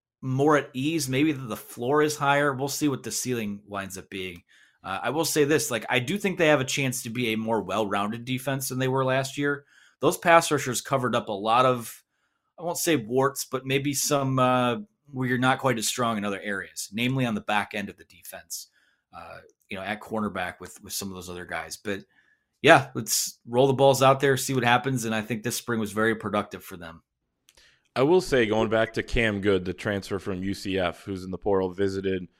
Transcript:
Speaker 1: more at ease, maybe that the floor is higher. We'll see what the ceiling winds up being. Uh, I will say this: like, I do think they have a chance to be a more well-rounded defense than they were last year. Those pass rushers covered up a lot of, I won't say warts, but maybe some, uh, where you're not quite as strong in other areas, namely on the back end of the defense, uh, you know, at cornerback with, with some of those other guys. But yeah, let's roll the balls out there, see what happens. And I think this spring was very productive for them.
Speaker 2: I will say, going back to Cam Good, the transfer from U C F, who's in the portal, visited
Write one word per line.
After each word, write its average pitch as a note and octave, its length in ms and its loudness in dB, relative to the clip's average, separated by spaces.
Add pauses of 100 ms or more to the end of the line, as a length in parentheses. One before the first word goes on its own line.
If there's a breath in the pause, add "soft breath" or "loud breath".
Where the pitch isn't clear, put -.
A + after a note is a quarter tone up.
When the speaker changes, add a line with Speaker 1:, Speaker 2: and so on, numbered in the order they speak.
(220)
Speaker 1:
more C#3 360 2
at C#3 160 -2
ease, C#3+ 340 -2
maybe C#3 240 2
that C3 180 -8
the G#2 60 -4
floor C3 460 -2
is D3+ 140 2
higher. C#3+ 360 2
We'll C3+ 160 -4
see D3 200 -2
what B2+ 160 -2
the A2 80 -8
ceiling G#2+ 560 -4
winds F#2+ 280 -8
up F#2 140 -14
being. F#2 320 -10 (420 soft breath)
Uh, F#2+ 200 -6
I A#2+ 80 -2
will D#3 140 -2
say D#3 180 2
this: C#3+ 260 2
like, A2+ 180 -4
I B2+ 120 2
do C#3 180 -2
think G3 220 -4
they E3 80 4
have D3 140 4
a C3 40 -2
chance C3 380 -2
to A#2 80 -8
be A2+ 220 -2
a A2 40 0
more A2 240 0
well-rounded G#2 640 -2
defense C3+ 440 -4
than B2+ 100 -4
they C3 80 0
were C3 180 0
last C3 320 -2
year. C#3+ 280 -2 (340 soft breath)
Those F3 180 2
pass E3 320 6
rushers C3 320 0
covered B2 340 0
up A2+ 140 -2
a G#2+ 40 -4
lot A2+ 340 4
of, A#2+ 360 -2 (540)
I - 60 -14
won't E3+ 160 -4
say E3 160 2
warts, B2 500 0
but C3 220 -8
maybe C#3 260 -2
some, C3+ 460 0
uh, B2+ 380 2 (340)
where C3 160 -4
you're B2 100 2
not C3 220 2
quite B2+ 180 2
as G#2+ 100 -2
strong A#2 300 0
in G2+ 80 -4
other G2 160 -4
areas, G2 500 -8
namely B2 360 0
on A2 80 0
the G2 60 -4
back G#2 340 -2
end G2 140 -6
of F2 80 -16
the - 80 -20
defense, - 640 -16 (460)
uh, E2+ 220 -16 (320)
you G2+ 80 -8
know, F#2+ 60 -10
at G#2 180 -6
cornerback F#2+ 580 -4
with, F2+ 220 -16
with A#2+ 120 -14
some - 160 -6
of F#2+ 40 -10
those F2+ 160 -12
other F2 160 -10
guys. E2 320 -10
But G2+ 220 -6 (640)
yeah, C#3 320 8
let's - 520 -4
roll A#2+ 200 4
the C3+ 60 2
balls C3 280 6
out C3+ 200 6
there, C#3 160 4
see C3+ 180 -4
what B2 80 0
happens. B2 420 2
And A2+ 80 -2
I A2 80 0
think G#2+ 220 -6
this A#2 140 -4
spring A#2 220 -4
was G2+ 120 -4
very A2 240 2
productive G2+ 480 -4
for F#2+ 140 -14
them. E2+ 260 -16 (920 soft breath)
Speaker 2:
I B2 60 4
will F3 160 6
say, C3+ 260 4
going A2 240 2
back A2+ 240 2
to A2+ 100 -2
Cam A2 360 0
Good, F#2+ 240 4
the F2+ 100 -4
transfer G2+ 460 -4
from F#2 240 -6
U G2 100 -2
C F#2+ 240 -4
F, F2 280 -2
who's F#2+ 180 -8
in F#2 80 -10
the F2+ 60 -6
portal, F#2+ 340 0
visited F#2+ 560 -2 (120)